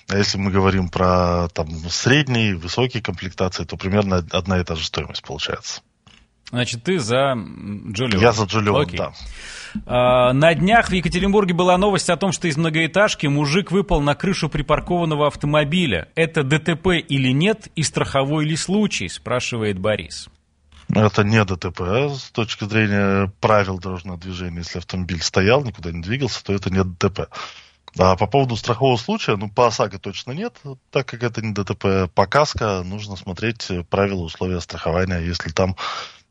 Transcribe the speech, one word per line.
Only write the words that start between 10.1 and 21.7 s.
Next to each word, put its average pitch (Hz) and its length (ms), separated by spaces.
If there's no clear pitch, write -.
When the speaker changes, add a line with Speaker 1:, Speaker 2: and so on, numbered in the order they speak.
Speaker 2:
на 160 200
днях 202 360
в - 20
Екатеринбурге 180 640
была 180 240
новость 196 320
о 170 80
том, 196 140
что - 160
из 143 100
многоэтажки 165 680
мужик 147 420
выпал 180 320
на 143 120
крышу 175 360
припаркованного 151 760
автомобиля. 147 880
Это 160 260
Д 139 160
Т 160 180
П 180 220
или 135 320
нет? 185 460
И 156 60
страховой 147 640
ли 156 100
случай? 185 520
Спрашивает 110 680
Борис. 101 500
Speaker 1:
Это 107 300
не 107 220
Д 95 120
Т 90 140